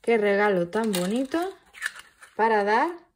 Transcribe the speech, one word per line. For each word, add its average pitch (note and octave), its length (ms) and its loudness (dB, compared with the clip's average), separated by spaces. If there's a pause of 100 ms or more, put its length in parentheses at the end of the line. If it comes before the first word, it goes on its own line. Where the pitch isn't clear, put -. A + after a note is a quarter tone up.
qué A#3 180 2
regalo G3+ 500 2
tan A3 220 -2
bonito G#3 480 -2 (960)
para A3 300 2
dar. A#3+ 260 2 (260)